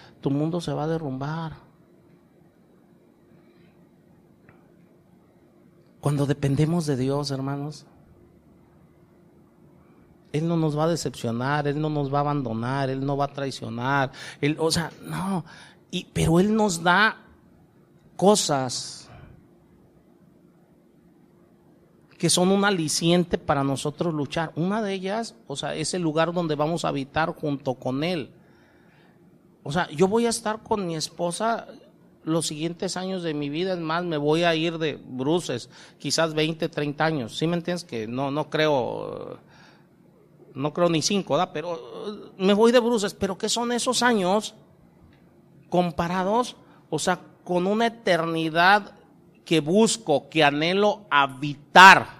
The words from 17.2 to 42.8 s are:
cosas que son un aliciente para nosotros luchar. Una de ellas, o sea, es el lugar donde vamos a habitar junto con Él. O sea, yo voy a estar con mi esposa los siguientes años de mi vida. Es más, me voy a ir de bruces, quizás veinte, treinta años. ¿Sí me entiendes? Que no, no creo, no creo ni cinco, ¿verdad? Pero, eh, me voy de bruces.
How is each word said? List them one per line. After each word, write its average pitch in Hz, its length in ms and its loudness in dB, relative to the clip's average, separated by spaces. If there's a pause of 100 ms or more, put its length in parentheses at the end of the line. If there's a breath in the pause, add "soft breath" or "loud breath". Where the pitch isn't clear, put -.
cosas - 920 0 (3000 loud breath)
que 170 120 0
son 180 200 2
un 196 140 2
aliciente 175 720 0
para 147 260 -2
nosotros 147 520 -4
luchar. 151 420 -4
Una 185 240 -2
de 196 140 -4
ellas, 196 400 -6 (120)
o 139 80 -10
sea, 147 200 -6
es 156 180 -6
el 185 100 -4
lugar 160 300 0
donde 170 220 -2
vamos 156 300 -2
a 160 40 -2
habitar 151 460 -4
junto 139 400 -4
con 131 280 -4
Él. 165 280 -4 (1300 soft breath)
O 135 80 -10
sea, 160 200 -2
yo 165 180 2
voy 233 180 0
a 226 40 0
estar 214 320 -6
con 202 240 -2
mi 165 100 -4
esposa 175 720 -4 (560)
los 160 220 0
siguientes 165 500 -6
años 185 260 -6
de 160 120 -4
mi 147 160 -4
vida. 180 240 -4
Es 175 60 -6
más, 165 240 -4
me 165 120 -4
voy 151 280 2
a 170 100 2
ir 165 240 -2
de 156 260 -4
bruces, 131 640 -4 (300 loud breath)
quizás 156 340 -2
veinte, 156 360 -2
treinta 147 360 -4
años. 147 320 -4
¿Sí 156 100 -2
me 175 100 -2
entiendes? 170 280 -6
Que 110 220 -8
no, 131 240 -6
no 143 180 -4
creo, 55 880 -4 (1160 loud breath)
no 143 180 -4
creo 175 160 2
ni 160 140 2
cinco, 185 320 0
¿verdad? 180 180 0
Pero, 170 220 -8
eh, 180 640 -14
me 190 160 4
voy 226 160 6
de 247 80 6
bruces. 220 360 2